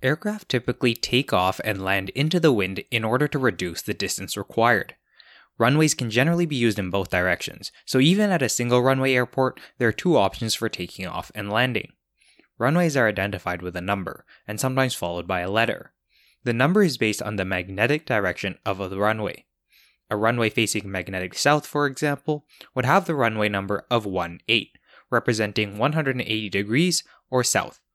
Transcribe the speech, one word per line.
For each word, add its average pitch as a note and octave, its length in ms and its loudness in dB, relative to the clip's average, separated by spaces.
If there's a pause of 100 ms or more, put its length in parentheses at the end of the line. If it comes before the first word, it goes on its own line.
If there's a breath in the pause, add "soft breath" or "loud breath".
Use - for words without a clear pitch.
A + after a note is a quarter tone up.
Aircraft D#3+ 460 -4
typically B2 440 0
take - 380 -2
off F#2 320 0
and G2 200 -4
land F#2+ 260 -2
into D#3 300 0
the D#3+ 120 6
wind G2 400 0
in A2+ 140 0
order B2+ 240 0
to C#3+ 100 -4
reduce F#2 420 -2
the G#2 120 -6
distance G2 420 -6
required. A2+ 600 0 (640 soft breath)
Runways D3 360 4
can A#2+ 160 -4
generally D#3+ 360 2
be D3+ 120 -4
used A#2 200 2
in F#2+ 120 -4
both F#2+ 200 -2
directions, F2+ 640 -2 (140 soft breath)
so - 140 2
even F#3+ 300 6
at E3+ 120 2
a A#2+ 80 0
single B2 320 2
runway C3 320 2
airport, B2+ 460 0 (180 loud breath)
there A#2+ 100 2
are G#2+ 60 2
two E3+ 240 2
options G#2+ 380 0
for A#2 120 -4
taking F#2 400 -8
off - 260 -8
and G2+ 160 -8
landing. A#2 440 -2 (640 soft breath)
Runways D3+ 400 2
are A#2+ 100 4
identified G2 540 -2
with F2+ 160 -6
a F2 40 -6
number, F#2+ 440 -4 (220 soft breath)
and G#2+ 120 -8
sometimes C3 340 0
followed F2 340 -4
by F#2 120 0
a F2+ 100 -4
letter. A2 440 -2 (500 soft breath)
The A#2+ 100 0
number D#3 300 4
is C#3+ 140 2
based G#2+ 240 0
on G#2+ 160 -6
the F#2+ 80 -2
magnetic G2 600 -2
direction G2 600 -2
of G2 120 -2 (120)
the F#2+ 100 -6
runway. G#2+ 460 -2 (640 soft breath)
A A2 80 -2
runway A2+ 320 2
facing G#2 420 -2
magnetic F#2 420 -6
south, C#3+ 320 2
for D3 200 -2
example, C#3+ 600 -4 (300 loud breath)
would B2+ 100 -2
have F3 200 4
the E3 100 -2
runway A2 320 0
number G2+ 420 -2
of A#2 160 2
one F2 440 -4
eight, - 280 0 (320 soft breath)
representing G#2+ 680 0
one C3+ 160 0
hundred C#3+ 220 0
and B2 120 -4
eighty G#2+ 220 -4
degrees A2+ 540 0 (280 soft breath)
or B2+ 120 2
south. - 360 -2 (140)